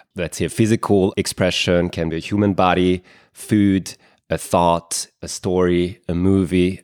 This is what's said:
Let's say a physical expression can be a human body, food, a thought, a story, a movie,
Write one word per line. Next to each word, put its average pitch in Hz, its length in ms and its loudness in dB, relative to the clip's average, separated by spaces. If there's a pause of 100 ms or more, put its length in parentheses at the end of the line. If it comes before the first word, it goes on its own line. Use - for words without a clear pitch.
(140)
Let's 82 240 -8
say 87 60 -4
a 80 40 -2
physical 104 680 0
expression 87 760 0
can 82 180 -6
be 80 80 -4
a 82 40 -8
human 101 340 0
body, 90 480 2 (300)
food, 101 640 0 (340)
a 80 80 -2
thought, - 720 0 (140)
a 92 60 -12
story, 90 800 0
a 85 60 -2
movie, 92 680 2